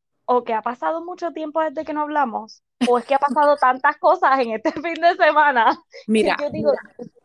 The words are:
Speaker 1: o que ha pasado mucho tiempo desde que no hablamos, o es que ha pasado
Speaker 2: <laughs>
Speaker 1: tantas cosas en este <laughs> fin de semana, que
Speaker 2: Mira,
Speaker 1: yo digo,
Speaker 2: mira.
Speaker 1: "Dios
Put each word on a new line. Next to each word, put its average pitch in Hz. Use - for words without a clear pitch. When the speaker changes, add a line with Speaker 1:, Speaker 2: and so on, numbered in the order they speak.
Speaker 1:
o 247
que 240
ha 214
pasado 311
mucho 349
tiempo 311
desde 311
que 311
no 302
hablamos, 254
o 240
es 233
que 269
ha -
pasado 285
Speaker 2:
<laughs> 285
Speaker 1:
tantas 262
cosas 294
en 233
este 220
<laughs> 294
fin 330
de 339
semana, 294
que -
Speaker 2:
Mira, 220
Speaker 1:
yo 294
digo, 302
Speaker 2:
mira. -
Speaker 1:
"Dios -